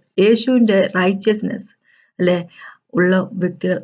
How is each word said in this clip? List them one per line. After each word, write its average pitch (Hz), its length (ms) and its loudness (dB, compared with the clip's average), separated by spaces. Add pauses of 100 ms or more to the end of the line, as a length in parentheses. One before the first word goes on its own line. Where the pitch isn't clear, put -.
(180)
യേശുവിൻ്റെ 220 760 2
റൈച്ചസ്നെസ്, 196 720 -2 (500)
അല്ലേ, 180 300 0 (460)
ഉള്ള 185 380 0
വ്യക്തികൾ 180 520 -4